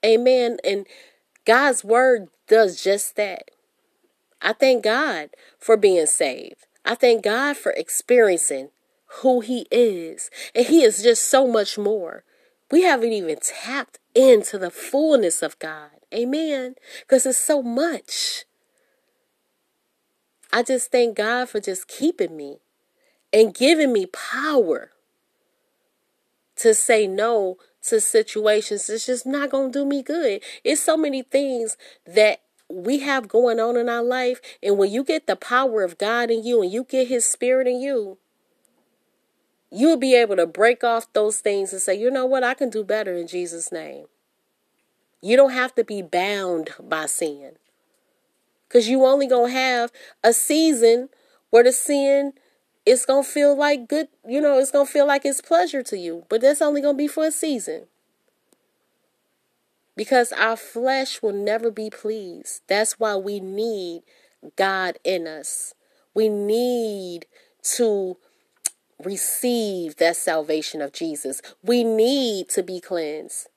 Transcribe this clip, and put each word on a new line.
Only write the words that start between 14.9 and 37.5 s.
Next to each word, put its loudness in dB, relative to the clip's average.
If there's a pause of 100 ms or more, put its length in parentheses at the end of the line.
of -8
God. -14 (220)
Amen. -4 (320)
'Cause 4
it's -2
so 0
much. -6 (2000)
I 0
just -4
thank 0
God -4
for -8
just -10
keeping -4
me -16 (720)
and 4
giving 4
me 0
power -2 (1700)
to 4
say 2
no -2 (260)
to 0
situations. 0
It's -8
just -4
not -4
gonna -2
do -2
me -2
good. -4 (200)
It's 0
so 0
many -2
things -4 (280)
that 2 (260)
we -4
have -4
going 2
on 0
in -2
our -2
life. -2 (200)
And 2
when 2
you -2
get -2
the 0
power 0
of -6
God -2
in -2
you 2
and -2
you -4
get 0
His -2
Spirit 0